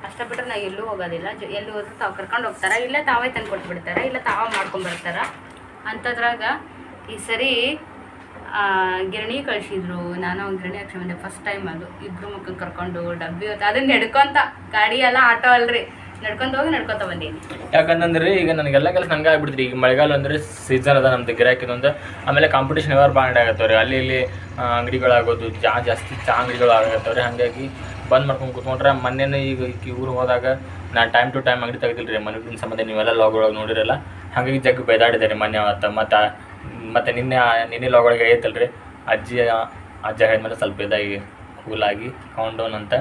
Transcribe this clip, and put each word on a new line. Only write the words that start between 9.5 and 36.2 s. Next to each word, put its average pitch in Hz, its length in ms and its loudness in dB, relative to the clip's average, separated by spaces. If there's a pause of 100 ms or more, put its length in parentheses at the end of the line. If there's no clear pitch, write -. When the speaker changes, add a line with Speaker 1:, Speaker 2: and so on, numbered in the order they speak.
Speaker 1:
ನಾನು 190 380 -4
ಗಿರಣಿ 185 200 -8
ಹಾಕ್ಸ್ಕೊಂಡ್ 190 300 -10
ಬಂದೆ 175 220 -10
ಫಸ್ಟ್ - 160 -16
ಟೈಮ್ 196 220 -6
ಅದು. 170 380 -12
ಇಬ್ರು 185 240 -12
ಮಕ್ಕಳು 185 260 -12
ಕರ್ಕೊಂಡು 175 580 -8
ಡಬ್ಬಿ 170 340 -8
ಹೊತ್ತು 208 180 -4
ಅದನ್ನ 262 280 2
ನಡ್ಕೊಂತ, 277 440 2 (340)
ಗಾಡಿ 220 240 2
ಎಲ್ಲ 254 260 2
ಆಟೋ 240 280 4
ಅಲ್ರಿ, 240 460 2 (280)
ನಡ್ಕೊಂತ 262 320 -4
ಹೋಗಿ 302 140 2
ನಡ್ಕೊಂತ 220 340 -2
ಬಂದೀನಿ. 160 360 -8 (340)
Speaker 2:
ಯಾಕಂತಂದ್ರೆ 165 640 4
ಈಗ 165 160 2
ನನಗೆಲ್ಲ 147 400 4
ಕೆಲಸ 175 200 0
ಹಂಗೆ 156 180 4
ಆಗ್ಬಿಡ್ತೀರಿ. 143 340 2
ಈಗ 127 120 -2
ಮಳೆಗಾಲ 127 380 6
ಅಂದ್ರೆ 139 240 0
ಸೀಸನ್ 135 600 2
ಅದ 135 80 4
ನಮ್ದು 120 280 2
ಗಿರಾಕಿದು 123 400 2
ಅಂತ. 127 120 -4 (420)
ಆಮೇಲೆ 147 200 6
ಕಾಂಪಿಟೇಷನ್ 143 420 2
ವ್ಯವಹಾರ 139 220 8
ಭಾಳ 131 260 4
ಆಗತ್ತವ್ರಿ. 110 380 4
ಅಲ್ಲಿ 123 220 4
ಇಲ್ಲಿ, 131 280 0 (340)
ಆ, - 20 -2
ಅಂಗಡಿಗಳಾಗೋದು, 120 880 0
ಚಾ 110 300 0
ಜಾಸ್ತಿ 117 460 -4
ಚಾ 120 80 2
ಅಂಗಡಿಗಳು 120 380 2
ಆಗತ್ತವ್ರಿ. 113 500 2
ಹಾಗಾಗಿ 120 480 -2 (400)
ಬಂದ್ 135 180 6
ಮಾಡ್ಕೊಂಡು 135 260 -4
ಕೂತ್ಕೊಂಡ್ರೆ 131 380 0
ಮೊನ್ನೆನೇ 135 480 -2
ಈಗ 135 220 -4
ಈಕಿ 127 300 -8
ಊರಿಗೆ 127 260 -4
ಹೋದಾಗ 123 280 0 (480)
ನಾನು 117 180 4
time 123 200 4
to 135 60 -4
time 123 260 0
ಅಂಗಡಿ 117 140 -6
ತೆಗ್ದಿಲ್ಲ 117 320 -4
ರೀ. 110 80 -2
ಮನೆ 110 400 -8
ಸಂಬಂಧ 113 220 -6
ನೀವೆಲ್ಲ 110 320 0
ಲಾಗ್ 110 240 4
ಒಳಗೆ 110 180 4
ನೋಡಿರಲ್ಲ. 110 380 0 (440)
ಹಾಗಾಗಿ 127 240 0
ಜಗ್ 123 260 2
ಬೈದಾಡಿದ್ದಾರೆ 113 500 4
ಮೊನ್ನೆ 107 220 0
ಅವತ್ತು. 104 340 0
ಮತ್ತು, 107 460 2 (560)